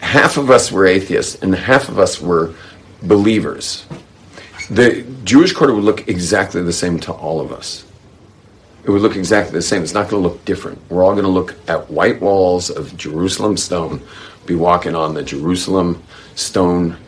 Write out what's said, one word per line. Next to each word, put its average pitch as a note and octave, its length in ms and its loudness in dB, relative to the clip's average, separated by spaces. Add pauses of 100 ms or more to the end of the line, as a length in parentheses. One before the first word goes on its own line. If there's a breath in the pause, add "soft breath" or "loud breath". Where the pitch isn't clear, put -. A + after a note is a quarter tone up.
half - 360 2
of C#3 140 0
us A#2+ 200 6
were F#2+ 160 2
atheists F#2 560 0
and F#2+ 120 0
half C3 340 0
of F#2+ 100 -6
us F#2 220 2
were E2 320 0 (500 loud breath)
believers, G2+ 840 0 (840 loud breath)
the - 340 4 (200)
Jewish C#3+ 280 6
quarter C#3+ 220 4
would G#2 100 0
look G#2 240 0
exactly F#2 540 -2
the E2+ 100 -2
same F2 280 -2
to F2 120 -10
all D#2+ 280 -6
of C2 120 -8
us. - 300 -14 (1040)
It - 60 -2
would G2+ 120 4
look G#2+ 140 2
exactly G2+ 420 0
the F2 40 -2
same. F#2 200 -2
It's D#2 120 -8
not G#2 140 0
gonna G2+ 140 0
look F2 220 -2
different. F2+ 340 -8 (100)
We're F2+ 160 2
all G2 120 4
gonna G2+ 120 0
look F2+ 260 0 (120)
at D#2+ 240 -4
white E2+ 300 0
walls F2+ 500 2
of D#2+ 260 -10
Jerusalem F2+ 600 -2
stone, E2 440 -4 (460 loud breath)
be F2 80 -2
walking F2 400 2
on D#2 200 -2
the D2 80 -6
Jerusalem F2+ 800 -2 (340 loud breath)
stone F2 600 0 (120)